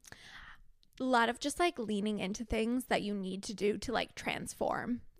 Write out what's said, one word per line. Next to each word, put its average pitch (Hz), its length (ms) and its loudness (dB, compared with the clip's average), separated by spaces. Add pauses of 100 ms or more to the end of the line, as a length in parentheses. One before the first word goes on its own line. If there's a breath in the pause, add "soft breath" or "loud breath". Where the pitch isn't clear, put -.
(1000 loud breath)
a 262 60 0
lot 233 240 6
of - 100 -2
just, - 200 -2
like, 349 200 4
leaning 208 400 0
into 202 240 -2
things 233 460 0
that 190 140 4
you 208 100 0
need 190 300 -4
to 220 100 -6
do 202 240 2
to, 220 160 -6
like, - 220 0
transform. - 840 -2 (200)